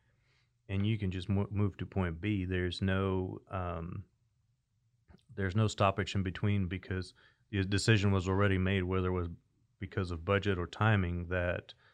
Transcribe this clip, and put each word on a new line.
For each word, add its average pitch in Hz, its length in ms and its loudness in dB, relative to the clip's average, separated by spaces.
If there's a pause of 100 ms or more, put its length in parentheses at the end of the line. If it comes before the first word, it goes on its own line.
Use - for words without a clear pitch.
(720)
and 98 160 0
you 110 100 2
can 98 140 -2
just 90 180 -6
mo-, 101 220 0
move 101 260 0
to - 80 -8
point 87 340 -2
B. 95 280 -2
There's 90 340 -2
no, 95 680 0
um, 87 540 -6 (1300)
there's 95 200 -2
no 110 100 4
stoppage 98 480 0
in 101 80 0
between 98 440 0
because 92 460 -6 (380)
the 98 120 0
decision 101 480 4
was 95 180 2
already 95 280 4
made, 92 280 2
whether 92 240 0
it 92 40 0
was 90 160 -2 (500)
because 92 320 -6
of 82 140 -8
budget 101 340 2
or 85 80 -4
timing, 90 600 0
that, 90 460 -4 (200)